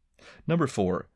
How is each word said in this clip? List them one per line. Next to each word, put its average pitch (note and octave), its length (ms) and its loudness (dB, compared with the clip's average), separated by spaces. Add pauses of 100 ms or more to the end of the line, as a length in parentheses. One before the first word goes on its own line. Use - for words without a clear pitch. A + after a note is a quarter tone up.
(480)
Number E3+ 200 2
four, F2+ 480 -2